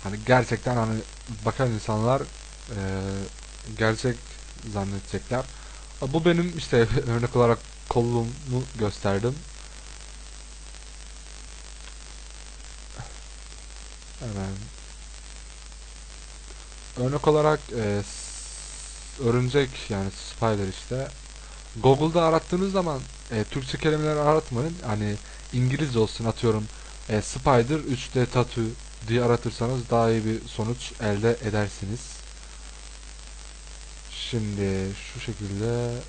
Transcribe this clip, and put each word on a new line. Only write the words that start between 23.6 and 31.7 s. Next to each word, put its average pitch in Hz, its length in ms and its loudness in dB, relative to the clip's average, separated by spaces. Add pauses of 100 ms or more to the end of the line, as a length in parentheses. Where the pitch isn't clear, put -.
kelimeleri 151 420 4
aratmayın. 151 560 4 (100)
Hani 104 300 2 (380)
İngilizce 127 460 4
olsun 110 260 2
atıyorum. 110 420 4 (420)
E, 107 120 4
spider 151 580 4
üç 127 360 -2
D 123 100 6
tattoo 120 380 2 (440)
diye 120 160 4
aratırsanız 120 680 2
daha 117 220 6
iyi 110 140 4
bir 110 220 0
sonuç 113 440 -4 (100)
elde 110 420 4
edersiniz. 104 560 0 (2000)